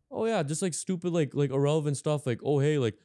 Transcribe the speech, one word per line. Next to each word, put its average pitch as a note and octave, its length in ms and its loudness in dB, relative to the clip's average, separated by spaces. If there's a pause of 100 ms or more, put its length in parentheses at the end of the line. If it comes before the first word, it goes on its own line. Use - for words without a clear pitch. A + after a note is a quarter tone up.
Oh, A3 160 -2
yeah. A3 180 0
Just, D3+ 180 -4
like, F3+ 120 -2
stupid, F3 400 -4
like, D#3 200 0
like, C#3+ 180 0
irrelevant C#3+ 460 2
stuff. D3+ 280 -2
Like, A#2+ 180 -2
"Oh, C#3+ 160 2
hey, D3+ 180 2
like, A#2 280 0